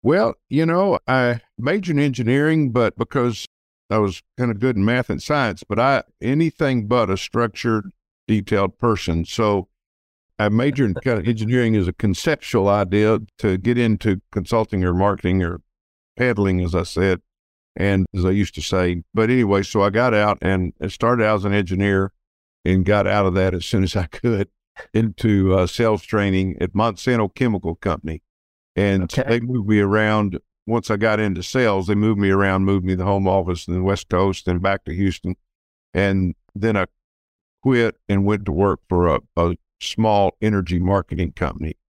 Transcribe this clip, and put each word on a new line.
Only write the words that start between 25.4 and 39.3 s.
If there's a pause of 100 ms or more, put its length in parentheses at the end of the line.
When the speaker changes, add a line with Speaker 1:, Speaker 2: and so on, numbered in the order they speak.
Speaker 1:
uh,
sales
training
at
Monsanto
Chemical
Company. (560)
And
Speaker 2:
Okay.
Speaker 1:
they
moved
me
around. (260)
Once
I
got
into
sales,
they
moved
me
around,
moved
me
to
the
home
office
in
the
West
Coast
and
back
to
Houston. (560)
And (220)
then
I (760)
quit
and
went
to
work
for
a, (160)